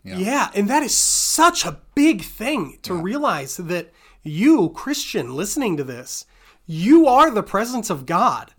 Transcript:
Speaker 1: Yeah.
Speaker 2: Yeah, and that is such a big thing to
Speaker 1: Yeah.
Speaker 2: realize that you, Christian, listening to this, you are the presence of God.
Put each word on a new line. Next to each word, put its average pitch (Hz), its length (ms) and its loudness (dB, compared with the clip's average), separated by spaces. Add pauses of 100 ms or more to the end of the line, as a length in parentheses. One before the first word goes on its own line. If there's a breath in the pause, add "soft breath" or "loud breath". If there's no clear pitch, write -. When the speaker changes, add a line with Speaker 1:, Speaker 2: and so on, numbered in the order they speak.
Speaker 1:
Yeah. 185 140 -10
Speaker 2:
Yeah, 220 360 -2
and 202 160 0
that 302 140 2
is 320 120 -2
such - 680 2
a 160 160 -10 (160)
big 285 260 4
thing 214 600 -8
to 185 120 -8
Speaker 1:
Yeah. 170 80 -4
Speaker 2:
realize 196 540 -4
that 170 360 -8 (300 soft breath)
you, 180 480 2
Christian, 160 640 -6
listening 202 420 -4
to 143 80 -4
this, 127 400 -12 (420 soft breath)
you 220 400 6
are 277 240 6
the 214 120 0
presence 233 480 -4
of 139 160 -8
God. 165 520 0